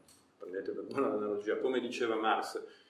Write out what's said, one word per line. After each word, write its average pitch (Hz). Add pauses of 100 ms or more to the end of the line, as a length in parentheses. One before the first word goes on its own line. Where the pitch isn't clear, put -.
(360)
prendete 92
per 98
buona 131
l'analogia, 104
come 127
diceva 113
Marx, 107 (300)